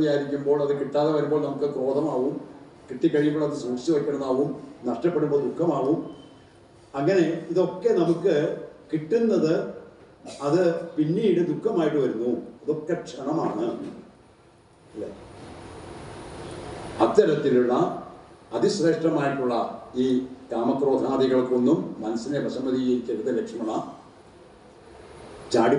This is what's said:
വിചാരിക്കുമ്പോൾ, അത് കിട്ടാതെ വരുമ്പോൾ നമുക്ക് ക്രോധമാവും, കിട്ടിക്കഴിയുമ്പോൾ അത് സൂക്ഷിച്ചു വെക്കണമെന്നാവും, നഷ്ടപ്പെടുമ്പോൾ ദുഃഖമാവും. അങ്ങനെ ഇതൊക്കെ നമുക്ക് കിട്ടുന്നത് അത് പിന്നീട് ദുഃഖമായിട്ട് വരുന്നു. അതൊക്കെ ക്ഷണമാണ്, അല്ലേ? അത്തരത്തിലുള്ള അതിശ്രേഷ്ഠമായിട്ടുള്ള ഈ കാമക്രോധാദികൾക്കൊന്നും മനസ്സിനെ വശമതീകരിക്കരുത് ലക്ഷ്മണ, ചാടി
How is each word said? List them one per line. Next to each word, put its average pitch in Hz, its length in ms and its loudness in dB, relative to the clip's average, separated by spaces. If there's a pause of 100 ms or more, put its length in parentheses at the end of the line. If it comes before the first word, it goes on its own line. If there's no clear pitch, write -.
വിചാരിക്കുമ്പോൾ, 143 640 2
അത് 143 160 2
കിട്ടാതെ 147 360 0
വരുമ്പോൾ 147 300 2
നമുക്ക് 139 300 -2
ക്രോധമാവും, 135 580 0 (540)
കിട്ടിക്കഴിയുമ്പോൾ 151 600 2
അത് - 140 -4
സൂക്ഷിച്ചു 123 340 -2
വെക്കണമെന്നാവും, 139 520 0 (400)
നഷ്ടപ്പെടുമ്പോൾ 147 580 2
ദുഃഖമാവും. 151 520 0 (1000)
അങ്ങനെ 170 280 4 (260)
ഇതൊക്കെ 185 380 2 (100)
നമുക്ക് 165 340 2 (580)
കിട്ടുന്നത് 175 640 2 (920)
അത് 175 160 4 (340)
പിന്നീട് 175 440 2 (100)
ദുഃഖമായിട്ട് 156 540 0
വരുന്നു. 117 260 -2 (320)
അതൊക്കെ 156 320 -4 (120)
ക്ഷണമാണ്, 330 600 -4 (1300)
അല്ലേ? 104 180 -10 (1900)
അത്തരത്തിലുള്ള 139 680 4 (840)
അതിശ്രേഷ്ഠമായിട്ടുള്ള 147 960 2 (500)
ഈ - 20 2 (440)
കാമക്രോധാദികൾക്കൊന്നും 127 1300 2 (260)
മനസ്സിനെ 117 400 -2
വശമതീകരിക്കരുത് 123 920 -2
ലക്ഷ്മണ, 110 320 -6 (1800)
ചാടി 120 260 4